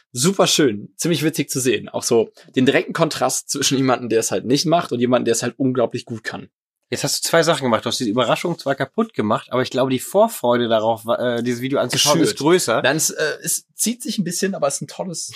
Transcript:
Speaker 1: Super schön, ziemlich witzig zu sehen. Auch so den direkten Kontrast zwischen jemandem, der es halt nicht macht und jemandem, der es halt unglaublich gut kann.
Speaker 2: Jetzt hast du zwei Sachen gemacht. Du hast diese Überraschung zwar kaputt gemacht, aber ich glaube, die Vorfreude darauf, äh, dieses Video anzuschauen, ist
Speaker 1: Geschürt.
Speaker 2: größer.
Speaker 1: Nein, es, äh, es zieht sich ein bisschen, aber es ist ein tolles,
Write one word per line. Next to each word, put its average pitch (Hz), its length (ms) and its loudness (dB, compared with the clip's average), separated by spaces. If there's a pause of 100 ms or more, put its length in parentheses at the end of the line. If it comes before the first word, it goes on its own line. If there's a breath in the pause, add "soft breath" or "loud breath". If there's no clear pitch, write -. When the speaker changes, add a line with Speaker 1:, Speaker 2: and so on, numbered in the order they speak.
(100)
Speaker 1:
Super 165 380 2
schön, 117 480 2
ziemlich 156 260 -2
witzig 151 260 -2
zu 135 120 -4
sehen. 120 280 0
Auch - 140 -6
so 113 280 2 (260 loud breath)
den 131 100 4
direkten 139 260 2
Kontrast - 580 -2
zwischen 135 280 0
jemandem, 123 300 0
der 110 100 2
es - 140 -2
halt 101 140 -2
nicht 139 200 2
macht 165 240 2
und 123 80 -2
jemandem, 120 280 2
der 117 60 2
es 113 120 0
halt 120 140 -4
unglaublich 127 480 0
gut 113 180 -10
kann. - 240 -10 (420)
Speaker 2:
Jetzt - 120 -4
hast - 220 -4
du - 40 -2
zwei 165 140 4
Sachen 151 220 2
gemacht. 113 200 2
Du 123 40 -2
hast 110 100 -4
diese 120 120 -2
Überraschung 127 480 0
zwar 135 180 -2
kaputt 220 380 -4
gemacht, 107 360 -2
aber 127 120 0
ich 120 80 -4
glaube, 131 200 0
die 131 80 0
Vorfreude 123 680 2
darauf, 110 380 2
äh, 117 360 -2
dieses 120 200 -2
Video 135 180 0
anzuschauen, 143 400 2
ist 123 120 2
Speaker 1:
Geschürt. - 60 -8
Speaker 2:
größer. 147 440 2
Speaker 1:
Nein, 139 160 0
es, - 120 -2
äh, - 140 -4 (180)
es - 320 -6
zieht - 280 -4
sich 262 160 -6
ein 208 40 -2
bisschen, 196 320 -4
aber 147 140 -2
es 139 80 -2
ist - 60 -8
ein 147 40 -10
tolles, - 500 -10